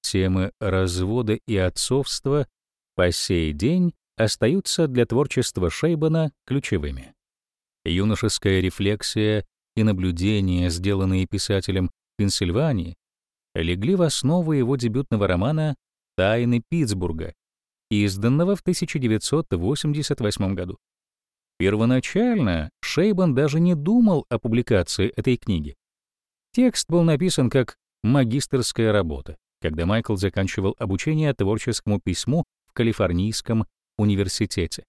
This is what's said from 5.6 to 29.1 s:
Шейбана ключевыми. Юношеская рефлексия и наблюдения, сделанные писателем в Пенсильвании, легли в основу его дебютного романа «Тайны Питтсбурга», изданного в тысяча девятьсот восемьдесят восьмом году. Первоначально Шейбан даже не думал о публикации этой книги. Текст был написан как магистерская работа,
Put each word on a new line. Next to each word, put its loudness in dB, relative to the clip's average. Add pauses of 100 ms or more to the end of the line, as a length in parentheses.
Шейбана 0 (120)
ключевыми. -4 (720)
Юношеская 0
рефлексия 0 (320)
и 2
наблюдения, 0
сделанные 0
писателем -2
в -4 (260)
Пенсильвании, -2 (580)
легли 0
в 0
основу 0
его 2
дебютного -2
романа 0 (420)
«Тайны 2
Питтсбурга», -2 (560)
изданного 2
в -16
тысяча -2
девятьсот 0
восемьдесят -2
восьмом -2
году. -8 (800)
Первоначально 2 (120)
Шейбан 2
даже 2
не 4
думал 2
о -2
публикации 0
этой 0
книги. -4 (760)
Текст 2
был 4
написан 2
как 0 (240)
магистерская 0
работа, -2 (240)